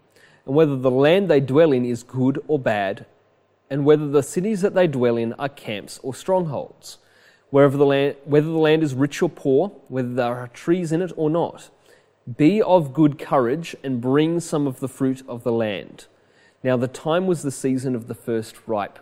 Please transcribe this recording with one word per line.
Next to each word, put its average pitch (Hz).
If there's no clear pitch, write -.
and 135
whether 147
the 131
land 160
they 147
dwell 139
in 123
is 120
good 131
or 151
bad, 107
and 143
whether 151
the 143
cities 185
that 196
they 180
dwell 123
in 117
are 139
camps -
or 127
strongholds, -
wherever 139
the 143
land, 139
whether 151
the 160
land 156
is 139
rich 139
or 165
poor, 147
whether 127
there 123
are 123
trees 170
in 160
it 180
or 156
not. 160
Be 185
of 160
good 151
courage 143
and 131
bring 151
some 151
of 127
the 135
fruit 131
of 113
the 120
land.' 104
Now 127
the 123
time 165
was 160
the 143
season 131
of 113
the 117
first -
ripe 104